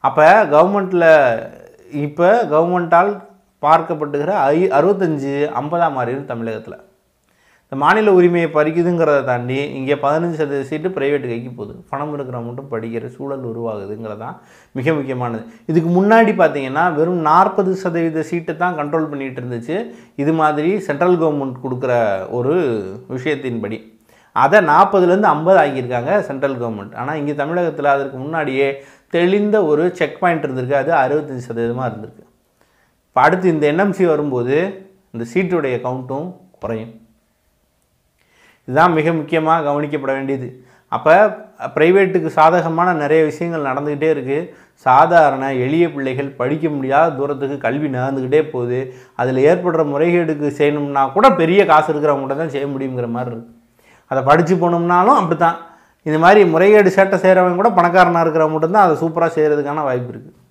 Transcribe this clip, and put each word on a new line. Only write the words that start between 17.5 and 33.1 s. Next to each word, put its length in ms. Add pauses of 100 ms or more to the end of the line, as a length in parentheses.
சதவீத 460
சீட்டை 340
தான் 160
கண்ட்ரோல் 320
பண்ணிட்டு 320
இருந்துச்சு 340 (460)
இது 180
மாதிரி 300 (160)
சென்ட்ரல் 360
கவர்மெண்ட் 420
கொடுக்குற 280 (440)
ஒரு 180 (600)
விஷயத்தின்படி. 640 (580)
அதை 240 (100)
நாற்பதுலேருந்து 640
ஐம்பது 300
ஆக்கியிருக்காங்க 520 (140)
சென்ட்ரல் 320
கவர்மெண்ட். 400
ஆனா 200
இங்க 220
தமிழகத்துல 540
அதற்கு 260
முன்னாடியே 460 (480)
தெளிந்த 420 (140)
ஒரு 120 (140)
செக் 240
பாயிண்ட் 240
இருந்திருக்கு, 360
அது 200
அறுபத்தஞ்சு 460
சதவீதமா 420
இருந்திருக்கு. 340 (840)
இப்ப 180